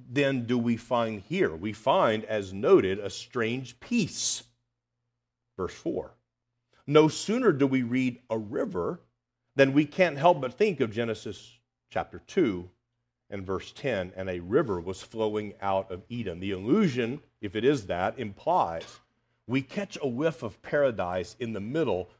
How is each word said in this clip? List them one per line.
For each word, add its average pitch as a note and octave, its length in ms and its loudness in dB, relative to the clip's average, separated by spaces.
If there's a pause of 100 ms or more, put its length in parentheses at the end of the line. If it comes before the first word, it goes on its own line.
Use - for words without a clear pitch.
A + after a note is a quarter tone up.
(100)
then C3+ 360 0
do B2 120 2
we A#2 180 2
find A2+ 460 -2
here? C#3+ 340 0
We G2+ 160 -6
find, B2+ 520 2
as G2+ 280 -4
noted, G#2 460 4
a G2+ 120 -8
strange B2 680 -6
peace. - 640 -2 (1120)
Verse F2+ 180 -4
four. - 380 -6 (760)
No D3+ 220 8
sooner A3+ 420 2
do C#3 160 4
we C3 160 2
read B2 460 0
a A2+ 100 0
river G#2+ 640 -4 (560)
than C3+ 160 6
we D3 140 4
can't D#3 320 2
help D#3+ 220 6
but B2+ 140 -4
think G3+ 260 2
of A2 120 0
Genesis A2+ 640 -6 (320)
chapter F2 380 -6
two F#2+ 420 0 (600)
and G2 160 -10
verse F#2+ 260 -4
ten, G2 440 -4
"And F#2+ 120 -6
a F2+ 120 -4
river G2+ 400 0
was F#2 220 -8
flowing G#2+ 580 -4
out F#2+ 300 -2
of F2+ 180 -10
Eden." G2 320 -6
The G2 100 -6
allusion, B2 680 2 (200)
if G#2 160 -8
it G#2+ 80 0
is C3 220 2
that, F#2 320 -2
implies G#2+ 840 -2 (460)
we C3 160 -2
catch - 380 -10
a C#3+ 80 -2
whiff D3+ 340 -2
of G#2+ 200 -10
paradise F#2+ 760 -2
in A#2 140 -6
the G2+ 80 -6
middle A2 600 -2